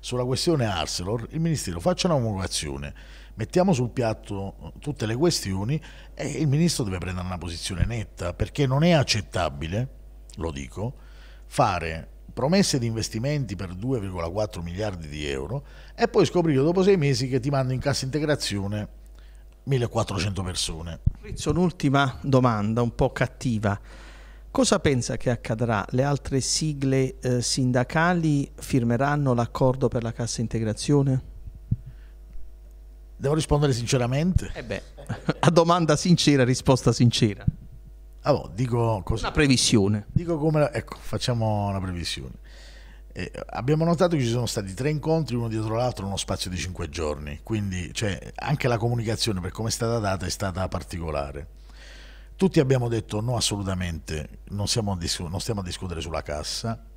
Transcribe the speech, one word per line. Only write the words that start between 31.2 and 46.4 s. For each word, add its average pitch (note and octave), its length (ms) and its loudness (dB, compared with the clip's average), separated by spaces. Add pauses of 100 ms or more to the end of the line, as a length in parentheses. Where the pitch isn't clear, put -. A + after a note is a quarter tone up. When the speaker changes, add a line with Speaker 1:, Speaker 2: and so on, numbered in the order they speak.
Speaker 1:
Devo C#3 180 2
rispondere D3 380 4
sinceramente? C3 800 2
Speaker 2:
Eh D3 120 -8
beh, G#2+ 180 -6 (540)
<laughs> - 40 -6
a - 100 8
domanda E3+ 460 6
sincera, D3 480 6
risposta B2 480 4
sincera. A2+ 520 4 (800)
Speaker 1:
Ah, D3+ 100 2
boh, - 200 0
dico A#2 520 0
così. - 180 -2
Speaker 2:
Una G3+ 100 -2
previsione. A2+ 800 4
Speaker 1:
Dico E3+ 260 2
come D#3 220 4
la... D3 120 4
Ecco, - 280 -6
facciamo A2 680 0
una G2 120 -2
previsione. E2 540 -6 (800)
Eh, - 180 -8 (200)
abbiamo D3+ 340 2
notato E3+ 320 4
che C#3 60 2
ci A#2+ 60 2
sono A#2+ 180 2
stati G2 260 -4
tre B2+ 180 -2
incontri, D3+ 440 0
uno A#2 140 0
dietro A2 260 -2
l'altro, A#2 280 0
in F#2+ 60 -4
uno G2 80 -2
spazio - 320 -4